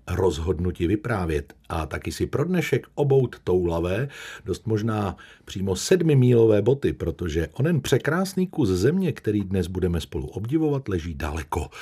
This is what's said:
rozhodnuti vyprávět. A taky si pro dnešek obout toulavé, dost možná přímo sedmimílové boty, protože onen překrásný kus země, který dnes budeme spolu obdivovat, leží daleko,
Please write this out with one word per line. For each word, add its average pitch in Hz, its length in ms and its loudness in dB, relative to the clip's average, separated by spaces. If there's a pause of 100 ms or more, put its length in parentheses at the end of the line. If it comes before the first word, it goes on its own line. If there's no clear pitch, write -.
rozhodnuti 87 800 0
vyprávět. 87 680 -2 (140)
A 82 180 -4
taky 80 260 -6
si - 140 -2
pro - 180 -2
dnešek 165 500 -2
obout 135 500 2
toulavé, 90 640 0 (360)
dost 92 220 -6
možná 107 500 -2 (280)
přímo 95 320 -4
sedmimílové 123 840 6
boty, 123 300 2
protože 78 600 -2
onen 156 280 0
překrásný 185 680 0
kus 156 220 0
země, 135 440 2
který 107 280 -2
dnes 92 260 0
budeme 90 340 0
spolu - 260 -8
obdivovat, 139 600 -2
leží 85 260 -4
daleko, 73 540 -6 (140)